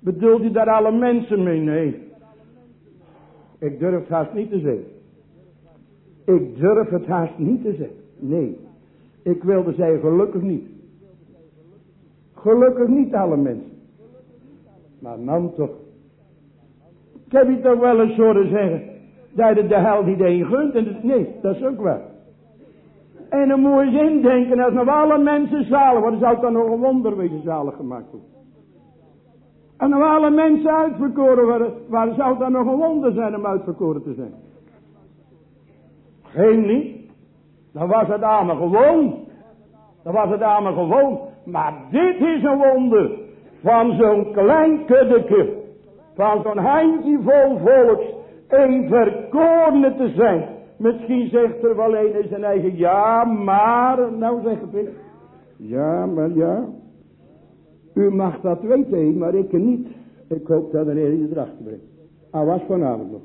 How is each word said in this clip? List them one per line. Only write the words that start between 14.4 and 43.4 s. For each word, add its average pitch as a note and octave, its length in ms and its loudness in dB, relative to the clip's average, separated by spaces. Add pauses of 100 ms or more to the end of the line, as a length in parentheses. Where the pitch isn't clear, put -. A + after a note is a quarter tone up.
Maar A#2 200 -16
man D#3+ 360 -4
toch. D3 160 -6 (1600)
Ik - 60 -14
heb C4 160 6
je C4 120 0
toch B3 180 2
wel A#3+ 220 4
eens A3 160 2
horen G#3+ 320 4
zeggen F3+ 340 -2 (500)
dat A3 240 2
je G#3 100 0
de F#3+ 80 2
hel G3+ 300 2
niet F3+ 160 -2
één F3 260 2
gunt. C#4 280 -2
En A3+ 100 0
dat, G#3 180 -10
nee, A#3 260 0 (120)
dat G3 160 -4
is B3+ 80 -10
ook C4 160 -4
waar. D3 220 -4 (1300)
En C#4 200 0
dan C4+ 120 2
moet C#4 320 4
je C#4+ 80 2
eens D#4 100 4
indenken, B3 500 2
als B3 120 2
nou B3 160 0
alle D4+ 300 2
mensen D4 460 0
zalig C4 360 4
worden, A3+ 180 -2
zou A#3+ 140 2
het A#3+ 100 0
dan A#3+ 100 0
nog A3+ 180 0
een A#3 100 -2
wonder B3 360 0
wezen E3 260 -6
zalig D3 340 -6
gemaakt B2+ 340 -12
worden? - 180 -20 (1500)
En C4+ 140 -2
nou C#4+ 120 2
alle D#4 280 4
mensen D#4 400 2
uitverkoren C4+ 760 2
worden, A#3 280 0 (160)
waar A3+ 260 -2
zou C4 160 0
het C4 80 -2
dan B3+ 140 -2
nog B3+ 140 0
een C4 120 -2
wonder D4+ 340 0
zijn G#3+ 240 -4
om G#3 100 -6
uitverkoren E3+ 560 -6
te C#3+ 120 -12
zijn? A#2 200 -14 (1900)
Geen A3 440 2
niet. B3 440 -4 (600)
Dan E3 160 -6
was G3+ 200 2
het G#3 140 -4
allemaal G#3 340 0
gewoon. A3 580 2 (880)
Dan E3 100 -10
was G3+ 180 0
het G#3 120 -2
allemaal G#3 300 0
gewoon. G#3 460 0 (260)
Maar D#3 300 -6 (160)
dit F4+ 300 0
is D#4 220 0
een C#4 160 0
wonder. B3+ 520 2 (520)